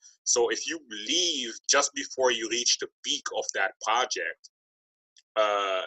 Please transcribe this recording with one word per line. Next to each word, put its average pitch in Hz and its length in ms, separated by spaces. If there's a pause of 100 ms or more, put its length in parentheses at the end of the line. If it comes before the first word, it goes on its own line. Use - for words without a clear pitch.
(240)
So 120 240
if - 180
you 156 140 (260)
leave 147 460 (160)
just 143 260
before 131 360
you 113 200
reach 120 280
the 101 100 (160)
peak 139 180 (140)
of - 80 (100)
that 98 180 (100)
project, 107 680 (840)
uh, 101 500